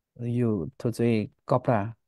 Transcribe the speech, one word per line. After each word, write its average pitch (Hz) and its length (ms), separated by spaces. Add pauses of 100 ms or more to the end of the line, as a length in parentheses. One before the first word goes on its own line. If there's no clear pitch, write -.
(220)
यो 117 480 (160)
थो 120 60
चाहिँ 117 380 (200)
कपडा, 127 320
अ, 113 140 (120)